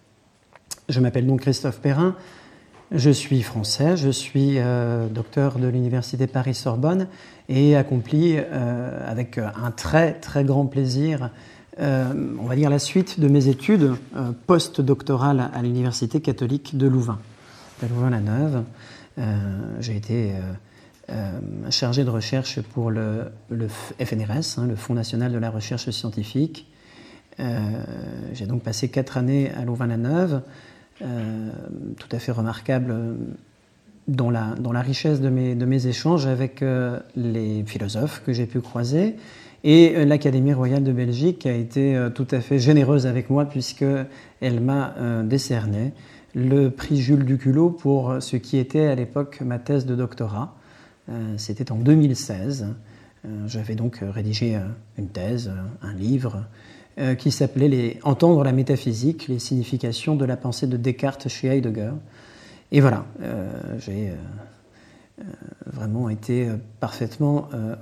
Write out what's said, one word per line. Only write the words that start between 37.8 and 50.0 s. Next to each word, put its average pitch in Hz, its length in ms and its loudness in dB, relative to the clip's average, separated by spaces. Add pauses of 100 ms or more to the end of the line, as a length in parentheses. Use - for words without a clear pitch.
que 131 80 -2
j'ai 117 140 0
pu 123 140 -4
croiser. 151 560 -2 (480)
Et, 165 320 10
euh, 156 80 6
l'Académie 143 480 4
royale 131 320 2
de 135 80 2
Belgique 123 520 0
a 127 80 2
été, 131 440 0
euh, 123 140 0
tout 123 200 -4
à 127 100 0
fait 139 200 2
généreuse 135 480 6
avec 123 220 0
moi 143 160 4
puisque 139 380 -4 (560)
elle 120 200 0
m'a, 135 380 0
euh, 117 260 -2
décerné 113 680 0 (440)
le 131 320 4
prix 139 300 -2
Jules 139 260 4
Duculot 135 460 4
pour 135 500 0
ce - 160 -4
qui 135 220 -2
était 151 280 2
à 139 80 2
l'époque 139 460 -4
ma 123 180 -4
thèse 131 280 0
de 127 100 -2
doctorat. 117 580 -4 (540)